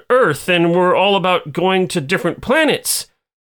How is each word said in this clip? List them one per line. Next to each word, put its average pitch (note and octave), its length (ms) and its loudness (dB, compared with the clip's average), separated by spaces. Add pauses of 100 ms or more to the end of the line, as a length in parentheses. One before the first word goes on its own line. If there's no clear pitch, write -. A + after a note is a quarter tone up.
(100)
Earth A3+ 380 2
and E3+ 260 2
we're F3+ 220 2
all G3 180 2
about F3 380 -2
going F#3 360 0
to F3 120 -4
different E3 400 -4
planets. C#4 680 -2 (360)